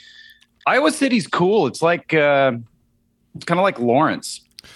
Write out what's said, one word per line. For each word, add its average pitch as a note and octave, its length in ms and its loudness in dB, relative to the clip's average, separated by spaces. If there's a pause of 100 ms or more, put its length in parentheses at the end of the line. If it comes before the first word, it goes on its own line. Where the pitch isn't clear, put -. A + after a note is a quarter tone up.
(640)
Iowa C4+ 260 2
City's A#3+ 360 -2
cool. F#3 400 0
It's A#2 160 -8
like, E3+ 280 -2
uh, C#3+ 420 2 (840)
it's - 100 -18
kinda F3 160 0
like F#3+ 180 -2
Lawrence. A#2+ 640 -2 (340)